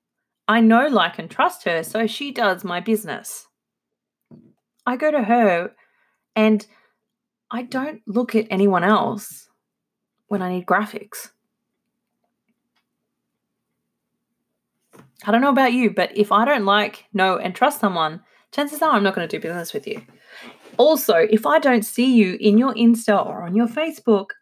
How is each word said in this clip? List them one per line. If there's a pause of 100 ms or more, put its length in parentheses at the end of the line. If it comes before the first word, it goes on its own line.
(480)
I
know,
like,
and
trust
her,
so
she
does
my
business. (1400)
I
go
to
her (600)
and (840)
I
don't
look
at
anyone
else (800)
when
I
need
graphics. (4000)
I
don't
know
about
you,
but
if
I
don't
like,
know,
and
trust
someone, (320)
chances
are
I'm
not
gonna
do
business
with
you. (760)
Also,
if
I
don't
see
you
in
your
Insta
or
on
your
Facebook, (120)